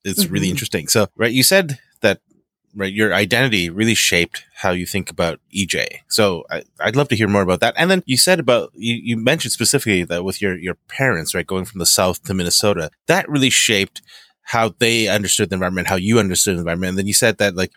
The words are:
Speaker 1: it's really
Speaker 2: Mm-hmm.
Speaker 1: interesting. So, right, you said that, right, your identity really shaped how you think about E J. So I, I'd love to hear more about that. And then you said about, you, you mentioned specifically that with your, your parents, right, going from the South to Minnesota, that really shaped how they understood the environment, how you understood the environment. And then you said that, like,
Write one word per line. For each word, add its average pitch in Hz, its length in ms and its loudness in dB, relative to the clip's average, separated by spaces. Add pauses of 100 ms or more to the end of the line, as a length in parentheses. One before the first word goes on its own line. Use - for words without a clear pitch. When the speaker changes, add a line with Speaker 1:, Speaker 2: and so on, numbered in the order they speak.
Speaker 1:
it's 196 200 -2
really 101 220 -2
Speaker 2:
Mm-hmm. 180 40 0
Speaker 1:
interesting. 107 360 -6
So, 104 300 2
right, 113 160 0
you 131 100 2
said 175 340 2 (240)
that, - 200 2 (540)
right, 98 180 -6
your 107 200 2
identity 104 560 2
really 107 260 0
shaped - 500 0 (100)
how 95 160 -2
you 90 140 -2
think 95 240 -4
about 82 300 -4 (100)
E 98 160 -4
J. - 420 -4
So 98 440 0
I, 82 120 -6 (160)
I'd 107 160 -2
love 143 140 0
to 110 60 0
hear 104 120 2
more 101 140 2
about 90 200 2
that. 113 160 2
And 175 120 2
then 185 160 2
you 131 100 -2
said 180 240 4
about, 120 360 0
you, 117 200 -4
you 113 220 -4
mentioned 131 340 -2
specifically 107 540 0
that 85 180 -4
with 95 180 -6
your, 95 160 -2
your 85 180 -8 (120)
parents, 110 460 -2
right, 90 140 -4
going 92 180 -4
from 95 140 -12
the 85 80 -2
South 92 380 0
to 98 80 -4
Minnesota, 87 580 0 (160)
that 175 200 2
really 135 220 2
shaped - 520 0 (420)
how 113 260 0 (100)
they 113 280 2
understood 101 420 0
the 95 60 -2
environment, 92 320 -2
how 98 80 2
you 104 240 2
understood 95 360 0
the 87 40 -2
environment. 87 300 -2
And 92 100 -4
then 98 80 -2
you 104 60 0
said 110 260 2
that, 101 160 2
like, 92 220 -2